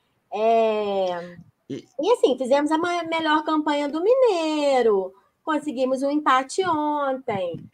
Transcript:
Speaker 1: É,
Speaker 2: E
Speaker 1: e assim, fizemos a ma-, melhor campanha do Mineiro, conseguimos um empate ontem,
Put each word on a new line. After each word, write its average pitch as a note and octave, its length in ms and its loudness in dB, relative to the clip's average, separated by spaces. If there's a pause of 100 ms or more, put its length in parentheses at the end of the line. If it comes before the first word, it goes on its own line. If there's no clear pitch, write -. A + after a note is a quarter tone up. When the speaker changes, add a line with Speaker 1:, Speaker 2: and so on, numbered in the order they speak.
(320)
Speaker 1:
É, G3+ 1040 0 (320)
Speaker 2:
E C3+ 160 -10 (140)
Speaker 1:
e E4+ 140 2
assim, D#4+ 240 2
fizemos C#4 340 0
a D#4+ 60 2
ma-, F4 260 -2
melhor D#4+ 400 0
campanha D4+ 460 0
do D#4 120 -4
Mineiro, D4+ 1120 2 (300)
conseguimos C4+ 580 -2
um C#4 80 0
empate C#4+ 560 0
ontem, C4+ 920 -2 (140)